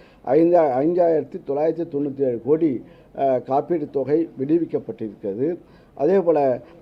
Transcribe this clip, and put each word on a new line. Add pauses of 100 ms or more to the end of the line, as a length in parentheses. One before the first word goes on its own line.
(260)
ஐந்தா-,
ஐந்தாயிரத்தி
தொள்ளாயிரத்தி
தொண்ணூத்தி
ஏழு
கோடி, (320)
அஹ்,
காப்பீடு
தொகை (100)
விடுவிக்கப்பட்டிருக்கிறது. (380)
அதே
போல (200)